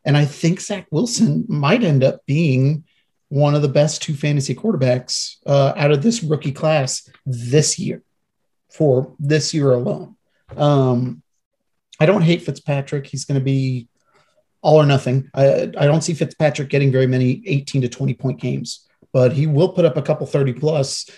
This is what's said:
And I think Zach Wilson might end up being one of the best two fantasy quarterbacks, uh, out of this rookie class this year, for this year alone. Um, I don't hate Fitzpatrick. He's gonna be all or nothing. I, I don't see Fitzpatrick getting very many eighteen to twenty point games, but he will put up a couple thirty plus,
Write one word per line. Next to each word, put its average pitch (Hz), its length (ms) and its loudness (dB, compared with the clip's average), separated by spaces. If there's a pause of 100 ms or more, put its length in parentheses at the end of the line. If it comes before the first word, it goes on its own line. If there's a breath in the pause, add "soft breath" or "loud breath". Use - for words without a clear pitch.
And 143 120 4
I 147 80 4
think 165 360 -2
Zach 196 300 -10
Wilson 175 580 0
might 151 340 2
end 143 220 4
up - 220 -2
being 147 580 0 (440)
one 147 260 2
of 147 80 2
the 147 60 0
best 147 340 0
two 156 120 -6
fantasy 147 400 -2
quarterbacks, 131 800 -2 (100)
uh, 139 300 2
out 147 140 2
of 143 120 2
this 233 200 0
rookie 147 300 -4
class 151 560 -2 (180 soft breath)
this 123 520 0
year, - 240 -8 (680)
for 139 480 0
this 147 340 -2
year 139 200 2
alone. 131 440 -4 (400)
Um, 131 640 2 (800)
I 156 60 6
don't 190 160 4
hate 165 200 2
Fitzpatrick. 139 640 -6
He's - 180 -10
gonna 139 160 -2
be 131 480 -2 (720)
all 156 180 6
or 147 60 4
nothing. 135 460 0
I, 139 460 2
I 147 80 2
don't 156 140 2
see 170 120 -4
Fitzpatrick 147 580 -2
getting 143 200 2
very 131 160 2
many 127 400 0
eighteen 139 360 -2
to 123 60 -2
twenty 135 260 -4
point 127 260 -6
games, - 480 -8 (240)
but 127 200 4
he 143 140 0
will 156 220 2
put 180 160 0
up 160 120 0
a 143 60 -2
couple 151 240 -4
thirty 139 260 -2
plus, 147 640 -4